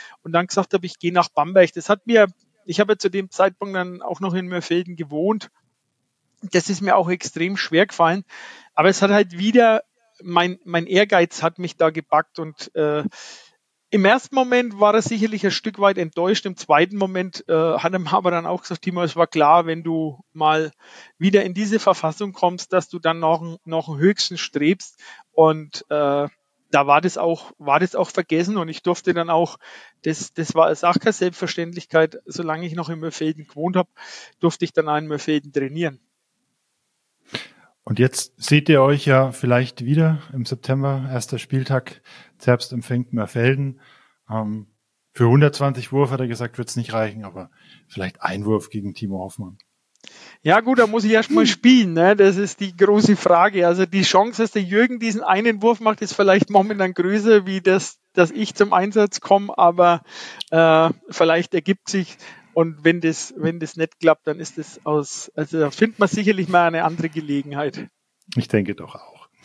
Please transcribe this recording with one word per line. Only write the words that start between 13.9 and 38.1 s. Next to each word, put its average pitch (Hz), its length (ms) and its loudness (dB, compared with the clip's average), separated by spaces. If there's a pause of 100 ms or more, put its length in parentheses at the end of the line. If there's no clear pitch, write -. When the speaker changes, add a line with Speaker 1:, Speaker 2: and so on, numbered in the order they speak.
Speaker 1:
im 196 120 2
ersten 254 300 2
Moment 247 440 0
war 208 140 4
er 220 80 2
sicherlich 214 420 -4
ein 196 80 0
Stück - 260 -8
weit 202 200 2
enttäuscht. 170 480 -4
Im 190 100 -8
zweiten 170 400 0
Moment, 185 540 -6
äh, 165 40 2 (240)
hat 170 140 -2
er 185 80 -4
mir 170 140 -6
aber 180 180 0
dann 170 140 -4
auch 180 160 -6
gesagt, - 220 -12
„Timo, 175 200 -4
es 160 140 -4
war 170 100 2
klar, 160 380 4
wenn 165 180 -8
du 160 480 -6
mal 156 400 0 (460)
wieder 196 260 2
in 185 100 -6
diese 208 240 -2
Verfassung 190 540 -2
kommst, 180 400 -4
dass 180 160 -2
du 175 120 -14
dann 165 200 -4
noch, 165 460 -2
noch 165 240 -6
einen 147 100 -10
höchsten 185 380 0
strebst.“ - 600 -4 (360)
Und, 156 560 0
äh, 143 400 -2 (400)
da 143 180 2
war 147 140 4
das 175 160 -4
auch, 165 400 -4
war 147 240 0
das 180 140 -4
auch 175 140 -2
vergessen 175 460 -4
und 165 140 -6
ich 151 120 -14
durfte 180 320 -2
dann 170 160 -4
auch, 165 280 0 (460)
das, - 300 -6
das 160 220 -6
war, 160 160 4
es 156 140 -4
auch 175 120 2
keine 220 140 0
Selbstverständlichkeit, 170 1120 -4
solange 165 400 -8
ich 165 100 -10
noch 165 120 -8
in 160 120 -10
Mörfelden 156 460 -8
gewohnt 170 300 -6
hab, 180 140 0 (500)
durfte 170 240 -2
ich 160 80 -6
dann 156 160 0
auch 151 80 -2
in 151 120 -4
Mörfelden 147 440 -4
trainieren. 139 480 -4 (1800)
Speaker 2:
Und 107 140 -6
jetzt - 400 -4